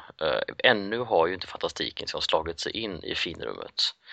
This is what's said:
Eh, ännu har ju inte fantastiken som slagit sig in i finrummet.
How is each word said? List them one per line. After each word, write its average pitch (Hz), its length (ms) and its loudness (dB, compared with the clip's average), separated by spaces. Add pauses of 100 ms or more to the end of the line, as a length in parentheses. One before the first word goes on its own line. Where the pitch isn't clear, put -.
(220)
Eh, - 480 4
ännu 104 280 2
har 107 280 4
ju 90 80 0
inte 95 120 -6
fantastiken - 600 -4
som - 120 -4
slagit 82 400 0
sig - 120 -4
in 101 320 -4
i - 100 -4
finrummet. - 680 -4 (300)